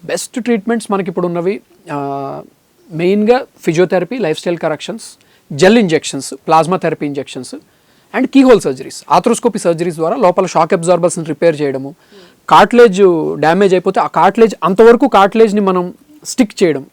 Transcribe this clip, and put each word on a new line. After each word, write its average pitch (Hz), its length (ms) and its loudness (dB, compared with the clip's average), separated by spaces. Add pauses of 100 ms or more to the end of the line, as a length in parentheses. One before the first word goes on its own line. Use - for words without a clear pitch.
బెస్ట్ - 380 -8
ట్రీట్మెంట్స్ 226 480 -4
మనకి 196 180 -4
ఇప్పుడు 180 180 -6
ఉన్నవి, 175 340 -6 (300)
ఆ, 139 500 -8 (500)
మెయిన్గా 208 540 0 (160)
ఫిజియోథెరపీ, 175 560 -2
లైఫ్‌స్టైల్ 175 400 -4
కరెక్షన్స్, 160 460 -8 (480)
జెల్ 185 260 4
ఇంజెక్షన్స్, 156 560 -2
ప్లాస్మా 160 440 0
థెరపీ 160 280 -4
ఇంజెక్షన్స్ 139 500 -10 (640)
and 262 100 -2
keyhole 254 360 4
surgeries, 139 320 -6 (220)
arthroscopy 226 460 -2
surgeries 170 320 -2
ద్వారా 165 200 -2
లోపల 190 300 0
షాక్ 170 280 0
అబ్జార్బర్స్ని 170 520 0
రిపేర్ 151 360 -2
చేయడము, 135 340 -6 (540)
కార్టిలేజ్ 202 520 6 (380)
డ్యామేజ్ 175 340 2
అయిపోతే 185 260 -2
ఆ 151 80 -2
కార్టిలేజ్, 190 560 2
అంతవరకు 226 440 4
కార్టిలేజ్ని 208 540 2
మనం 185 320 -2 (300)
స్టిక్ - 400 -2
చేయడం 143 300 0